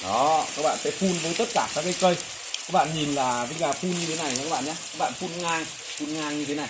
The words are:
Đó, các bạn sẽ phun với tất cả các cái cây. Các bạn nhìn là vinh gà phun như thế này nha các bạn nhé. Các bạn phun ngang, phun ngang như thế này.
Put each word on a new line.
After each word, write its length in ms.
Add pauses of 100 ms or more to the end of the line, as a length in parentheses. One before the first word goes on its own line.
Đó, 420 (100)
các 80
bạn 200
sẽ 80
phun 220 (100)
với 100
tất 200
cả 220
các 60
cái 180
cây. 160 (520)
Các 40
bạn 240
nhìn 200
là 300
vinh 140
gà 120
phun 200
như 160
thế 160
này 80
nha 120
các 60
bạn 160
nhé. 80 (180)
Các 80
bạn 140
phun 240
ngang, 280 (320)
phun 160
ngang 260
như 60
thế 100
này. 140